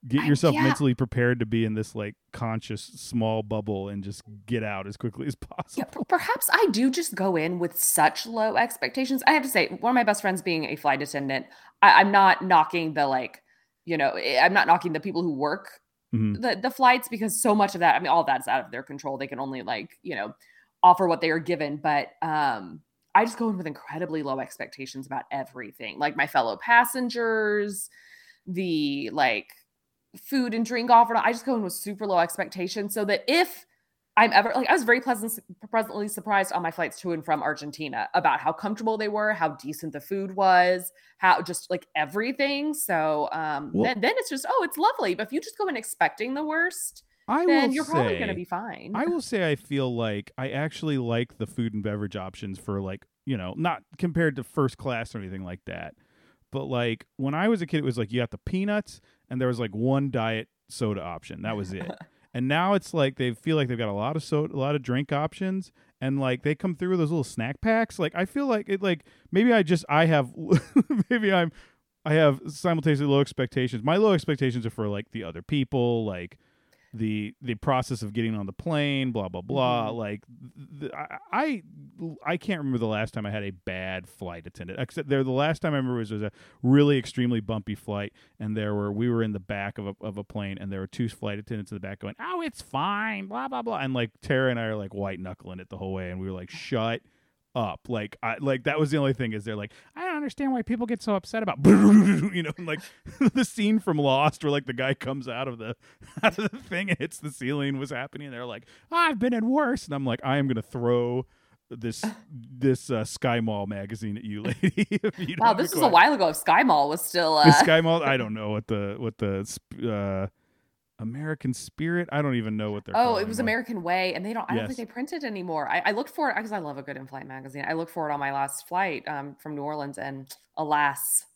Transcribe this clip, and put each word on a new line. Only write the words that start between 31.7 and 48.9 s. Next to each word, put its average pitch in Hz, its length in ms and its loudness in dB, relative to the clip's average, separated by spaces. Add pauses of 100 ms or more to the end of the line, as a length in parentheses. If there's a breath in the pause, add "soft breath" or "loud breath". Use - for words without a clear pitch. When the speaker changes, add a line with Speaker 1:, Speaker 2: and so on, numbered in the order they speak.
Speaker 2:
super 208 340 -8
low 190 120 2
expectations 185 760 -2
so 214 120 -2
that 202 200 0
if 349 380 2 (520)
I'm 220 160 8
ever, 208 220 4
like, 254 140 0
I 302 60 6
was 320 80 2
very 240 180 4
pleasant, 233 380 -4 (320)
pleasantly 214 360 -2
surprised 196 460 0
on 175 100 0
my 165 80 -2
flights 165 300 -4
to 180 120 -4
and 160 120 -4
from 151 180 0
Argentina 143 680 -6
about 151 280 2
how 160 120 0
comfortable 220 460 -2
they 214 100 -2
were, 214 240 0
how 165 180 0
decent 147 440 -10
the 143 80 -10
food 190 340 -6
was, 185 560 4 (260 soft breath)
how 185 220 6
just, 175 300 -8
like, 180 160 -4 (100)
everything. 269 800 -2
So, 156 580 0
um, 151 400 -4
Speaker 1:
Well 185 80 0
Speaker 2:
then, 233 220 0
then 415 160 2
it's - 100 -4
just, 269 200 -6
"Oh, 494 160 2
it's - 120 -6
lovely." 302 380 0
But 214 140 -6
if - 40 -10
you 311 80 -2
just - 160 -16
go 415 100 -2
in 311 120 -4
expecting 262 560 -2
the 302 100 -4
worst, 330 600 -4 (240)
Speaker 1:
I 311 180 2
Speaker 2:
then 320 160 6
Speaker 1:
will 262 100 2
Speaker 2:
you're 277 140 -2
probably - 300 2
gonna - 180 -2
Speaker 1:
say, - 0 -
Speaker 2:
be 180 100 -6
fine. 202 580 -6